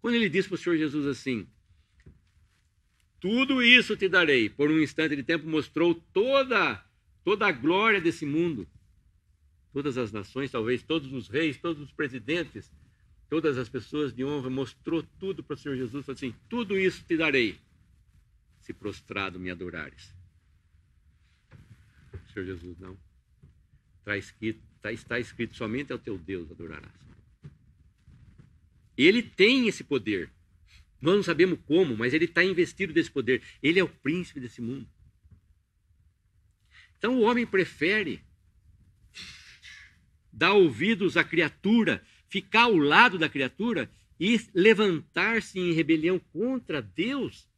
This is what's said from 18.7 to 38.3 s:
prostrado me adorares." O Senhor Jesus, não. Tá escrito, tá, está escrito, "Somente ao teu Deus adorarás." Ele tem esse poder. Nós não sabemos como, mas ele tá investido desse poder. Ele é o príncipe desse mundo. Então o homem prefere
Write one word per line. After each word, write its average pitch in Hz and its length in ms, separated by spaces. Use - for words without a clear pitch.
prostrado 95 680
me 92 100
adorares." 85 640
O - 200
Senhor 95 140
Jesus, 90 320
não. 92 180
Tá 104 120
escrito, 107 460
tá, 107 120
está 120 260
escrito, 117 380
"Somente 123 360
ao 123 60
teu 107 180
Deus 87 340
adorarás." 82 540
Ele 196 260
tem 233 440
esse - 160
poder. 104 480
Nós 180 120
não 202 60
sabemos 170 440
como, 156 280
mas 120 200
ele 160 120
tá 170 160
investido 180 480
desse 156 200
poder. 127 320
Ele 165 160
é 185 60
o - 40
príncipe 165 520
desse 120 220
mundo. 120 260
Então 254 220
o - 60
homem 233 220
prefere 175 760